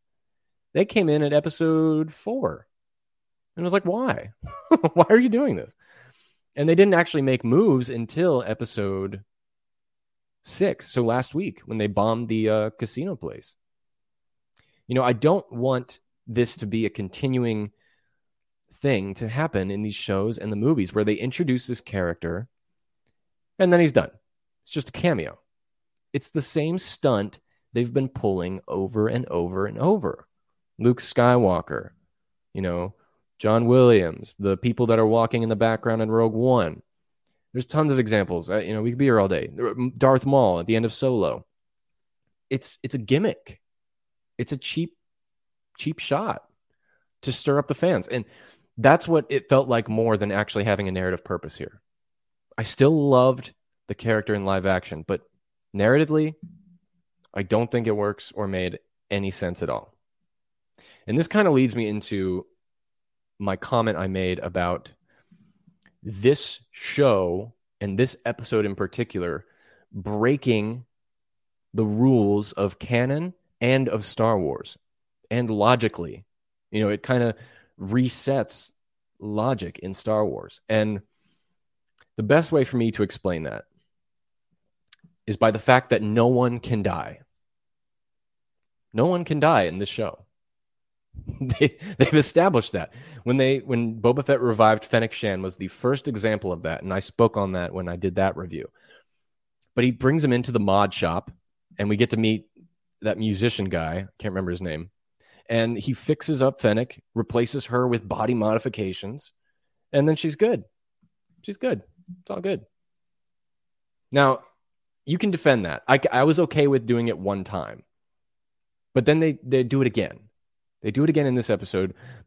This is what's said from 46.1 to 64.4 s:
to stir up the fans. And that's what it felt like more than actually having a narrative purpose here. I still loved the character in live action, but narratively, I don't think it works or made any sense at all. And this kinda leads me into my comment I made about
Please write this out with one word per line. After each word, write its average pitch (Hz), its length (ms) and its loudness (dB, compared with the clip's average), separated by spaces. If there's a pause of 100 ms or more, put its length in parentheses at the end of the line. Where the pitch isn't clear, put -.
to 135 100 -4
stir 143 260 0
up 143 100 -2
the 143 60 -2
fans. 165 340 -2
And 120 180 -6 (520)
that's 139 300 6
what 160 220 2
it 139 180 -2
felt 135 200 4
like 117 200 0
more 110 280 2
than 101 160 -2
actually 101 320 -2
having 101 240 0
a 92 40 -4
narrative 92 320 -4
purpose 85 320 -8
here. - 240 -14 (800)
I 113 40 -4
still 143 460 4
loved 127 440 4 (360)
the 104 60 -6
character 107 400 -2
in 101 100 -4
live 95 220 0
action, 90 400 -2
but 95 160 -4 (520)
narratively, 151 600 2 (1000)
I 101 100 -6
don't 107 280 0
think 117 160 -2
it 110 100 0
works 104 380 -4
or 104 120 -4
made 92 340 -4 (300)
any 98 200 -4
sense 87 320 -6
at 76 80 -4
all. - 240 -8 (1120)
And 107 100 0
this 160 120 0
kinda 208 220 2
leads 127 260 4
me 113 120 -2
into 95 580 -4 (920)
my 101 180 -4
comment 110 420 -2
I 95 100 -4
made 92 300 -2
about 87 540 -4 (1080)